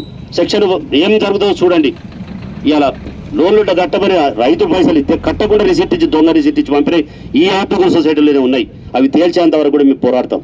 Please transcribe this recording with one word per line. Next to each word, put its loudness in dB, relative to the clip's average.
సెక్షన్ 0
ఏం 2
జరుగుతుందో 0
చూడండి. 2
ఇలా 2
లోన్లు 4
కట్టమని 0
రైతు 2
పైసలు 2
ఇస్తే 0
కట్టకుండా 0
రిసిప్ట్ 0
ఇచ్చి, 0
దొంగ 4
రిసిప్ట్ 0
ఇచ్చి -2
పంపినాయి 0
ఈ 4
ఆత్మకూరు 0
సొసైటీలోనే 2
ఉన్నాయి. 0
అవి 2
తేల్చేంత 2
వరకు 0
కూడా 4
మేము -2
పోరాడతాం. -2